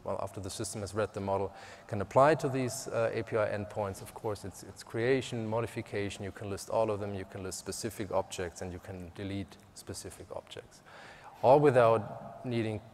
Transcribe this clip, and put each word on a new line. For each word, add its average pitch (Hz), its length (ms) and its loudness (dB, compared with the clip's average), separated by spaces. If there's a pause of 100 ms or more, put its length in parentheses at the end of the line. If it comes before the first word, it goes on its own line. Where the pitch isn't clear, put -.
well, 95 180 -4
after 101 160 -8
the 95 120 -8
system 113 320 -6
has 95 120 -8
read 107 200 0
the 104 60 -4
model, 98 320 0 (360)
can 104 120 -2
apply 139 360 6
to 143 120 -2
these, 127 380 -2
uh, 113 260 0
A 113 120 -4
P 120 120 -4
I 104 120 2
endpoints. 104 540 -4
Of - 120 -16
course, 104 300 -6
it's, - 180 -12
it's - 220 -16
creation, 120 640 0
modification, 107 760 -4
you 95 80 -6
can 104 180 -10
list 95 220 -8
all 110 220 2
of 101 80 -2
them, 101 120 -4
you 95 120 -6
can 98 180 -12
list 92 160 -8
specific 98 540 -6
objects, 92 500 -2
and 92 100 -6
you 90 60 -8
can 90 380 -12
delete 98 400 -6 (180)
specific - 520 -12 (100)
objects. - 440 -14 (600)
All 131 160 12
without 120 880 6
needing 110 340 -2 (140)